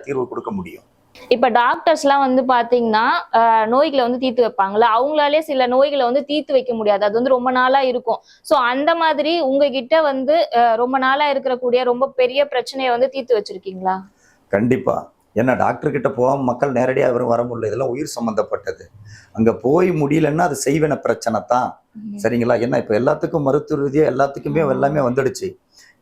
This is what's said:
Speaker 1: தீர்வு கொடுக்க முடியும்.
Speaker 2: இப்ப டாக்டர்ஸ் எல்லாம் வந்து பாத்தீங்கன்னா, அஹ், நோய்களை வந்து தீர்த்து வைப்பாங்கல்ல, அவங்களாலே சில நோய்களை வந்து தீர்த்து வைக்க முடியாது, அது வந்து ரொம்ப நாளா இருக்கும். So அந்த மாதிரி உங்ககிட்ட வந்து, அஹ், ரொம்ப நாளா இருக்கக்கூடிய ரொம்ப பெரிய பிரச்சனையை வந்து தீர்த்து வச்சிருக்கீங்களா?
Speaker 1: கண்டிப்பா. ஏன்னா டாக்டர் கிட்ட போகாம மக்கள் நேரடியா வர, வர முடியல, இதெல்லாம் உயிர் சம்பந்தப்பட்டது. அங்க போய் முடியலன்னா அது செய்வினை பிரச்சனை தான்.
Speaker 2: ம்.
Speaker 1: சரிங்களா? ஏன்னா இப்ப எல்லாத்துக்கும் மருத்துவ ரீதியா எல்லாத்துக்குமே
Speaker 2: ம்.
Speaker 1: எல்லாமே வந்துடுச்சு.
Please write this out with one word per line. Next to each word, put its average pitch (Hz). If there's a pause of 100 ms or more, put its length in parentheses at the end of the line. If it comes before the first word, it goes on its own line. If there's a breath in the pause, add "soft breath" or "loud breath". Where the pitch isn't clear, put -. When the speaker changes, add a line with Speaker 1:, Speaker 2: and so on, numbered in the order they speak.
Speaker 1:
தீர்வு 131
கொடுக்க 117
முடியும். 85 (460 loud breath)
Speaker 2:
இப்ப 247
டாக்டர்ஸ் 302
எல்லாம் 277
வந்து 254 (100)
பாத்தீங்கன்னா, 233 (360)
அஹ், 226
நோய்களை 277
வந்து 247
தீர்த்து 247
வைப்பாங்கல்ல, 208 (100)
அவங்களாலே 294
சில 262
நோய்களை 277
வந்து 262
தீர்த்து 294
வைக்க 247
முடியாது, 208
அது 208
வந்து 262
ரொம்ப 247
நாளா 262 (100)
இருக்கும். 240 (280 soft breath)
So 311 (160)
அந்த 277 (120)
மாதிரி 302 (160)
உங்ககிட்ட 269
வந்து, 269 (260)
அஹ், 233
ரொம்ப 254
நாளா 277
இருக்கக்கூடிய 254
ரொம்ப 254 (100)
பெரிய 254 (120)
பிரச்சனையை 254
வந்து 254
தீர்த்து 247
வச்சிருக்கீங்களா? 190 (560 soft breath)
Speaker 1:
கண்டிப்பா. 120 (440)
ஏன்னா 123 (100)
டாக்டர் 131
கிட்ட 135
போகாம 135
மக்கள் 127
நேரடியா 131
வர, 123
வர 117
முடியல, 113
இதெல்லாம் 120
உயிர் 147
சம்பந்தப்பட்டது. 107 (540 loud breath)
அங்க 113 (140)
போய் 180 (100)
முடியலன்னா 151
அது 139
செய்வினை 147
பிரச்சனை 110 (120)
தான். 123 (320)
Speaker 2:
ம். 208
Speaker 1:
சரிங்களா? 117
ஏன்னா 127
இப்ப 110
எல்லாத்துக்கும் 151
மருத்துவ 143
ரீதியா 143
எல்லாத்துக்குமே 139
Speaker 2:
ம். 135
Speaker 1:
எல்லாமே 139
வந்துடுச்சு. 123 (520 soft breath)